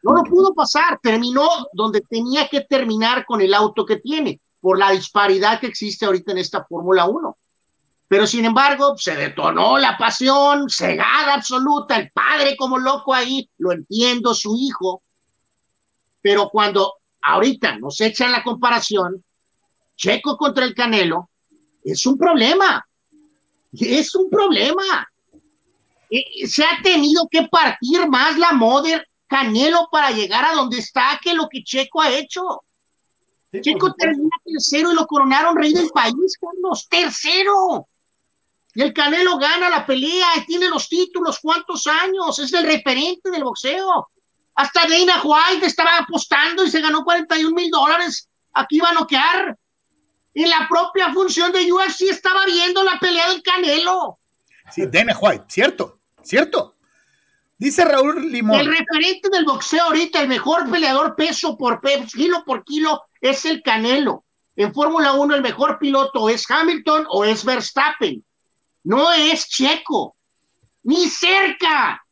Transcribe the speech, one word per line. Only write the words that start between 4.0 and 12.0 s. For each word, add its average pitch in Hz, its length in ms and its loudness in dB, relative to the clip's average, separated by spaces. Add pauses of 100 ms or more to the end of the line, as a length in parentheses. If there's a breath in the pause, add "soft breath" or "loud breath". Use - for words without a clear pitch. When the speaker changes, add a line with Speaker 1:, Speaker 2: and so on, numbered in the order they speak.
Speaker 1:
por 185 180 2
la 196 120 4
disparidad 202 680 0
que 247 80 -6
existe 214 380 -8
ahorita 185 260 -2
en 185 60 -4
esta 185 260 -6
Fórmula 175 420 0
uno. 294 300 -4 (720)
Pero 202 200 4
sin 226 180 0
embargo, 277 520 2
se 160 180 -4
detonó 165 600 0
la 262 200 0
pasión, 277 720 2
cegada 254 640 0
absoluta, 269 640 -2
el - 140 -6